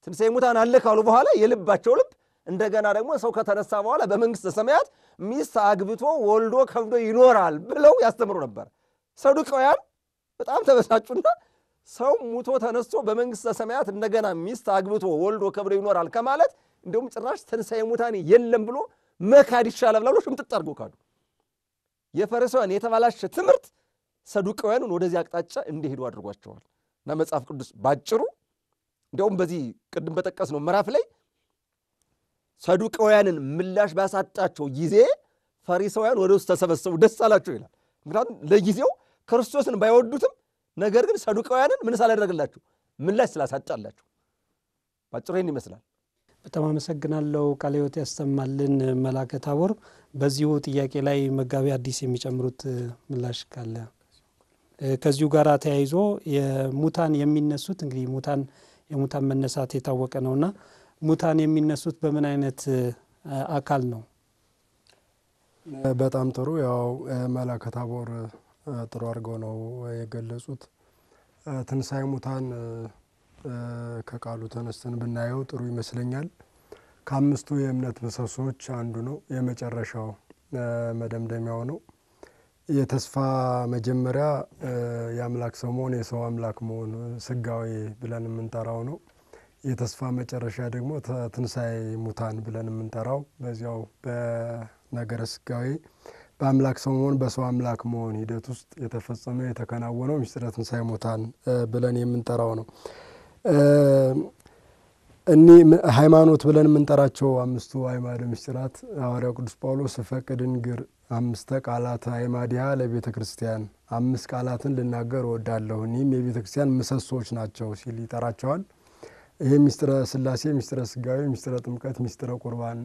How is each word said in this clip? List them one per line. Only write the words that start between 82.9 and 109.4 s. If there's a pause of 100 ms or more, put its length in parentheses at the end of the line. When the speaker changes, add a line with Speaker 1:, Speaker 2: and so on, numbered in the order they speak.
Speaker 3:
መጀመሪያ፣ (360)
እ፣ (400)
የአምላክ
ሰው
መሆን፣
የሰው
አምላክ
መሆን፣ (280)
ስጋዌ (280)
ብለን
የምንጠራው
ነው። (640)
የተስፋ (120)
መጨረሻ (120)
ደግሞ (100)
ተ-፣
ትንሣኤ (240)
ሙታን
ብለን
የምንጠራው (160)
በዚያው (220)
በነገረ
ስጋዌ (720)
በአምላክ
ሰው
መሆን፣
በሰው
አምላክ
መሆን
ሂደት
ውስጥ (100)
የተፈጸመ
የተከናወነው
ምስጢረ
ትንሣኤ
ሙታን፣ (220)
እ፣ (120)
ብለን
የምንጠራው
ነው። (800)
እ፣ (1700)
እኒህ
ም-፣ (120)
ሃይማኖት
ብለን
የምንጠራቸው
አምስቱ (120)
አዕማደ
ምስጢራት (200)
ሐዋርያው
ቅዱስ